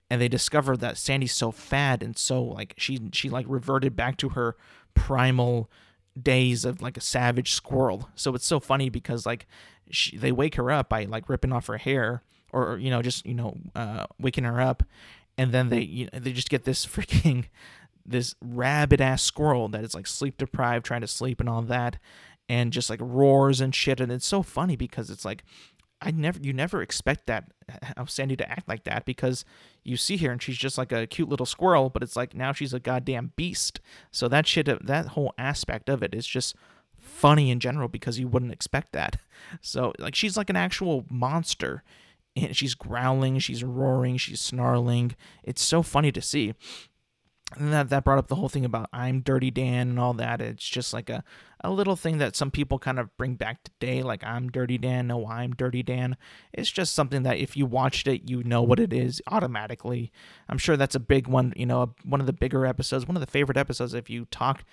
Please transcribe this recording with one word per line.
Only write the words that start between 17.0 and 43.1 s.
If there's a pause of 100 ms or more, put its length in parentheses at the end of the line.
this
rabid
ass
squirrel
that
is,
like,
sleep
deprived,
trying
to
sleep
and
all
that, (520)
and
just,
like,
roars
and
shit.
And
it's
so
funny
because
it's
like, (560)
I
never,
you
never
expect
that, (420)
how
Sandy
to
act
like
that,
because (380)
you
see
her
and
she's
just,
like,
a
cute
little
squirrel,
but
it's
like,
now
she's
a
goddamn
beast. (320)
So
that
shit, (180)
that
whole
aspect
of
it
is
just (440)
funny
in
general
because
you
wouldn't
expect
that. (400)
So,
like,
she's
like
an
actual
monster, (520)
and
she's
growling,